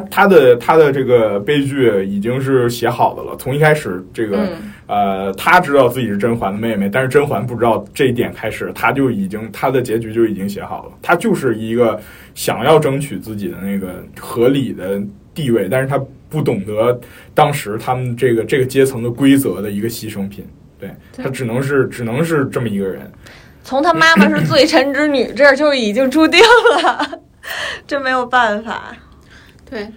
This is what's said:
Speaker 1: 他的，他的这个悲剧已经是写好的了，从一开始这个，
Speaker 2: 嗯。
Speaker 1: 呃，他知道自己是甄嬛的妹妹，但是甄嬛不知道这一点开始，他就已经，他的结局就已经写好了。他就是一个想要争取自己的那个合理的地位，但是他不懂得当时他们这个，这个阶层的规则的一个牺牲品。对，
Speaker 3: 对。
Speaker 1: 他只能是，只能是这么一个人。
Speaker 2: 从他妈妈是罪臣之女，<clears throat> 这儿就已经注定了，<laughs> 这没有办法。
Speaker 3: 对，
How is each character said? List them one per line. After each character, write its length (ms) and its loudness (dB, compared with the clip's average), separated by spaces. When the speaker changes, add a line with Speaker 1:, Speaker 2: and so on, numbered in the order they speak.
Speaker 1:
他 160 2
的， 300 8
他 200 2
的 140 6
这 140 0
个 360 2
悲 220 0
剧 440 2
已 120 -4
经 220 -2
是 300 2
写 180 -4
好 260 0
的 80 -12
了， 140 -10
从 180 -6
一 40 -2
开 160 4
始 380 -6
这 140 -4
个， 120 -2
Speaker 2:
嗯。 100 0
Speaker 1:
呃， 480 -2
他 260 4
知 140 -4
道 140 6
自 120 -4
己 80 -2
是 80 -4
甄 200 0
嬛 160 -4
的 60 -6
妹 160 -4
妹， 180 -2
但 100 0
是 60 -2
甄 180 4
嬛 200 -4
不 80 -6
知 100 -2
道 200 2
这 120 0
一 60 2
点 200 -2
开 180 -8
始， 240 -8
他 160 0
就 200 0
已 180 -4
经， 240 -10
他 180 -4
的 100 0
结 180 -4
局 140 -8
就 140 2
已 80 -2
经 140 -6
写 140 -10
好 220 -12
了。 80 -20
他 120 0
就 200 0
是 220 -2
一 180 -6
个 260 2
想 300 -6
要 140 6
争 220 0
取 180 -8
自 180 -12
己 120 -8
的 140 -10
那 160 -4
个 260 -10
合 300 0
理 240 0
的 280 -4
地 160 -4
位， 200 0
但 120 0
是 60 -4
他 120 -2
不 140 -4
懂 220 -2
得 340 0
当 180 4
时 260 -6
他 160 -4
们 220 -6
这 180 2
个， 100 0
这 140 -2
个 60 2
阶 200 2
层 180 -4
的 80 -4
规 260 4
则 260 -2
的 80 -6
一 100 -6
个 80 -2
牺 220 -10
牲 180 -6
品。 180 -14
对， 120 -14
Speaker 3:
对。 100 -12
Speaker 1:
他 60 -4
只 140 -8
能 180 -2
是， 260 2
只 160 -10
能 200 -2
是 220 0
这 140 -4
么 80 -4
一 100 -2
个 80 -2
人。 240 -8
Speaker 2:
从 200 -2
他 100 4
妈 240 6
妈 120 6
是 180 0
罪 200 4
臣 260 2
之 160 0
女， 240 -2
<clears throat> 40 -12
这 100 4
儿 100 6
就 160 2
已 220 -2
经 160 2
注 180 4
定 100 4
了， 380 -2
<laughs> 400 -10
这 100 -4
没 120 -4
有 160 -2
办 360 0
法。 320 -10
Speaker 3:
对， 260 -10